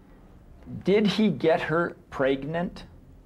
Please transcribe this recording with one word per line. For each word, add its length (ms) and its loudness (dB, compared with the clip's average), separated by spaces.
Did 240 4
he 220 2
get 320 2
her 340 -2
pregnant? 760 -4